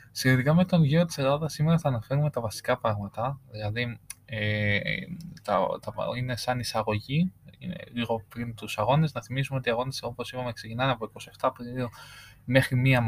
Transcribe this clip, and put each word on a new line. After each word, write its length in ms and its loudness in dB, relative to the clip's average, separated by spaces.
Σχετικά 420 4
με 100 6
τον 200 6
γύρο 200 6
της 140 -4
Ελλάδας, 340 0
σήμερα 260 4
θα 100 0
αναφέρουμε 420 0
τα 100 -4
βασικά 380 -2
πράγματα, 600 -4
δηλαδή, 500 -6
ε, 480 0
τα, 240 2
τα, 120 -10
είναι 200 -4
σαν 220 -2
εισαγωγή, 720 -2
είναι 180 -10
λίγο 360 -4
πριν 260 -8
τους 240 -8
αγώνες. 340 2
Να 100 -8
θυμίσουμε 360 -4
ότι 100 -2
οι 40 4
αγώνες, 300 -4
όπως 300 -8
είπαμε, 200 -6
ξεκινάνε 400 -2
από 120 -6
είκοσι 260 -12
εφτά 160 -4
Απριλίου 420 -4
μέχρι 320 2
μία 320 6